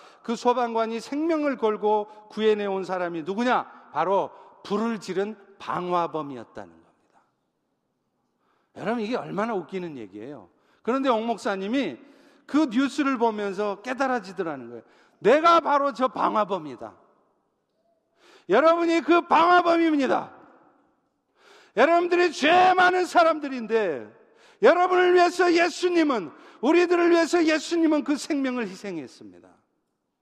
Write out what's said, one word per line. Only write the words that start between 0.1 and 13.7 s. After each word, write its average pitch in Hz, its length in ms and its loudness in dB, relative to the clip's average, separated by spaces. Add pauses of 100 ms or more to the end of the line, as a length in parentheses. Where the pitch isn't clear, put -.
그 233 160 -6
소방관이 226 640 -2
생명을 294 560 -4
걸고 208 500 -2 (220)
구해내온 208 560 0
사람이 170 380 -6
누구냐? 202 680 -4
바로 170 400 0 (320)
불을 214 380 -4
지른 202 340 -6 (240)
방화범이었다는 147 1120 -6
겁니다. - 500 -20 (1600)
여러분, 214 260 -4
이게 220 140 -4
얼마나 185 360 -6
웃기는 180 440 -8
얘기예요. 107 520 -16 (320)
그런데 269 280 -2
옥 220 160 0
목사님이 214 720 -4 (480)
그 302 240 0
뉴스를 269 480 -2
보면서 208 640 -4